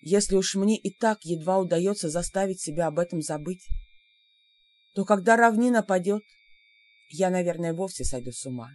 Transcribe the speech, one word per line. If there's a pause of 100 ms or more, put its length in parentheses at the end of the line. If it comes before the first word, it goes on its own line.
если
уж
мне
и
так
едва
удается
заставить
себя
об
этом
забыть, (1300)
то
когда
равнина
падет, (880)
я,
наверное,
вовсе
сойду
с
ума.